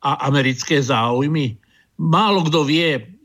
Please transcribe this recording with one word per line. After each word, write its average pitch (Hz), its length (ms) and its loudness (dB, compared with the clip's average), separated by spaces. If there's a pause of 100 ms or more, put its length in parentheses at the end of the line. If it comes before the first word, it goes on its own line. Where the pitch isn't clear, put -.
a 139 240 -4
americké 139 560 0
záujmy? 127 800 -2 (400)
Málo 175 480 2
kto 156 160 2
vie, 147 600 -2